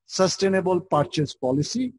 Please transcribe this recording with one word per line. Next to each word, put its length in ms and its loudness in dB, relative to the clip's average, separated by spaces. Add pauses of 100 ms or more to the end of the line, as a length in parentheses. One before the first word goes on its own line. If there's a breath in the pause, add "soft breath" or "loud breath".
sustainable 720 0
purchase 560 0
policy 640 -2